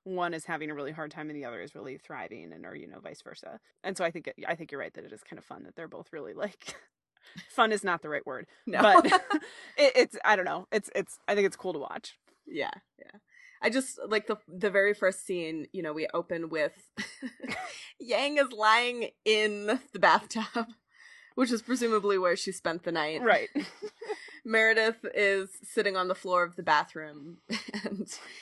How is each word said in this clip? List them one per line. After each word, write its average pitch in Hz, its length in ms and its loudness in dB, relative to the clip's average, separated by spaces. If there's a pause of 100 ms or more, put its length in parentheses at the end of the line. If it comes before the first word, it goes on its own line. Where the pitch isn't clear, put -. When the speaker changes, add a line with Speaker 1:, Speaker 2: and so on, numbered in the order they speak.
Speaker 1:
one 175 280 -4
is 160 140 -10
having 156 240 -6
a 151 40 -8
really 143 180 -8
hard 156 180 -10
time 156 180 -12
and 147 80 -10
the 143 80 -10
other 117 160 -10
is - 140 -14
really 131 240 -14
thriving, 101 540 -14
and, 80 120 -16
or, 92 100 -14
you - 120 -14
know, - 140 -20
vice - 200 -16
versa. - 400 -18 (240)
And 190 120 -6
so 185 80 -2
I 170 60 -2
think 165 180 -12
it, - 80 -12 (120)
I 170 60 -2
think 160 180 -12
you're 139 80 -10
right 85 140 -10
that - 100 -16
it 190 80 -18
is 214 100 -20
kind - 160 -18
of - 60 -20
fun - 200 -18
that - 120 -20
they're 165 120 -14
both - 240 -16
really, 143 200 -12
like, - 440 -10 (400)
<laughs> - 340 -20
fun 220 220 6
is 202 120 0
not 175 160 0
the 160 80 -12
right 147 160 -6
word. 127 220 -10 (200)
Speaker 2:
No. 196 140 -2
Speaker 1:
But 214 260 10
Speaker 2:
<laughs> - 160 4 (100)
Speaker 1:
<laughs> - 440 -8
it, 285 200 8
it's, 254 280 4
I 214 120 6
don't 185 100 -2
know. 165 260 -6
It's, 208 220 0
it's, - 240 -4 (100)
I 202 60 2
think 202 120 4
it's - 100 -2
cool 185 180 -6
to 156 60 -6
watch. - 360 -10 (300)
Speaker 2:
Yeah, - 240 -6 (280)
yeah. - 200 -20 (420)
I - 80 0
just, 262 300 -2 (100)
like, 214 200 0
the, 214 80 -2 (120)
the 185 220 0
very 202 240 4
first 190 320 0
scene, 160 460 -4
you 190 100 -6
know, 156 100 -4
we 156 220 -4
open 170 340 -4
with 156 420 -4 (540)
<laughs> - 540 -12
Yang 254 400 0
is 269 140 2
lying 233 580 2 (160)
in 214 540 2 (120)
the 202 60 -10
bathtub, 214 720 2 (680)
which 247 160 2
is 226 100 0
presumably 220 560 2
where 180 200 4
she - 160 -6
spent 175 320 -6
the 175 80 -2
night. 156 300 0
Speaker 1:
Right. 185 260 4 (500)
<laughs> - 460 -12
Speaker 2:
Meredith 220 600 2 (100)
is 196 360 2 (140)
sitting 196 320 -2
on 185 120 0
the 185 60 0
floor 180 300 0
of 170 120 -6
the 185 60 -10
bathroom, 151 760 -2 (220)
<laughs> 202 240 -10
and 202 220 -6 (360)